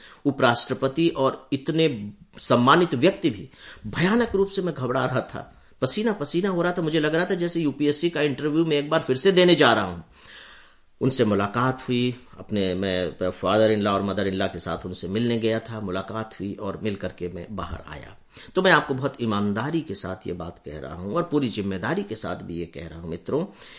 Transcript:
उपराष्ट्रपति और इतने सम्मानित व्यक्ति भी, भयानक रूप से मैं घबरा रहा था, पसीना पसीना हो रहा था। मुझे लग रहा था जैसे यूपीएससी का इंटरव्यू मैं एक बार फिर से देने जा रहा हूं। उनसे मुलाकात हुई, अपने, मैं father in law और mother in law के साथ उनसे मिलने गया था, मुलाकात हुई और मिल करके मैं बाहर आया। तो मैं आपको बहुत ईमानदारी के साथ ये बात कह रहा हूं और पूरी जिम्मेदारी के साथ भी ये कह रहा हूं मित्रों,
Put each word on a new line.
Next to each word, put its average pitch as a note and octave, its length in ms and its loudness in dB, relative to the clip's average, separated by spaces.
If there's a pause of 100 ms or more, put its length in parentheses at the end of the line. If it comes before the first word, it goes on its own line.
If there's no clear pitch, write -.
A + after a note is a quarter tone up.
(260)
उपराष्ट्रपति C3 840 2
और C3+ 440 -2
इतने C3+ 600 0 (280)
सम्मानित C#3 540 6
व्यक्ति E3 340 2
भी, F#2+ 200 -10 (380)
भयानक G3 480 0
रूप F#3+ 120 2
से G3 140 -6
मैं F3 140 -4
घबरा B2+ 300 -2
रहा B2+ 160 0
था, - 400 -12 (200)
पसीना G#3+ 320 0
पसीना G3 360 -2
हो F3 120 0
रहा F3 100 2
था। F3 100 -2
मुझे D#3+ 180 2
लग D3+ 160 0
रहा F3 100 2
था F#3 80 -2
जैसे E3+ 280 -2
यूपीएससी D3 480 0
का D#3 120 -2
इंटरव्यू D3+ 440 0
मैं D#3 120 2
एक C#3+ 120 -2
बार D#3+ 100 4
फिर C3 160 0
से G3 160 4
देने F3+ 240 8
जा B2+ 180 8
रहा G#2+ 120 2
हूं। F2 160 -8 (1000)
उनसे B2+ 240 4
मुलाकात G#2+ 600 0
हुई, B2 280 0 (220)
अपने, F#2+ 380 -2
मैं F#2 440 -2
father G2+ 560 4
in G#2 40 0
law G#2 80 2
और G2 140 2
mother G2 240 0
in F#2+ 100 -2
law F#2+ 180 -2
के E2+ 60 -8
साथ E2 260 -6
उनसे F2+ 220 -8
मिलने A#2 300 0
गया A2 220 2
था, A2+ 220 -12
मुलाकात G2 580 -6
हुई G2 140 -6
और F#2+ 300 -6
मिल G#2 120 -2
करके F2+ 320 -8
मैं F2 280 -10
बाहर E2 320 -8
आया। D3+ 300 -16 (380)
तो F#3 60 2
मैं F#3 100 6
आपको D3 220 4
बहुत C3 280 -4
ईमानदारी A2 600 0
के G2+ 140 -8
साथ F#2 320 -8
ये F2 60 -6
बात E2+ 320 -10
कह D2 140 -12
रहा C2+ 140 -10
हूं F#2 200 -8
और E3 100 0
पूरी D3 260 0
जिम्मेदारी G2+ 540 -2
के G#2+ 120 -8
साथ F2+ 200 -6
भी F2+ 200 -10
ये E2+ 100 -6
कह D#2+ 220 -12
रहा D#2+ 120 -14
हूं E2+ 100 -10
मित्रों, A#2 360 -2 (340)